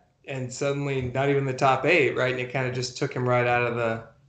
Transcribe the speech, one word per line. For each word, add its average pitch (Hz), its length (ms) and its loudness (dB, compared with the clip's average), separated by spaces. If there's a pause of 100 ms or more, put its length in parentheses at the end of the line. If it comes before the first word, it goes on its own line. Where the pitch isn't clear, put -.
(300)
and 127 220 -6
suddenly 143 520 -2
not 131 260 0
even 139 160 2
the 131 80 -2
top 131 320 2
eight, 147 300 4
right? 127 160 0
And 127 100 -4
it 123 100 -8
kinda 127 200 -2
just 127 260 -6
took 143 160 -4
him 123 160 -2
right 123 180 4
out 120 160 2
of 117 120 -2
the 113 280 -2 (240)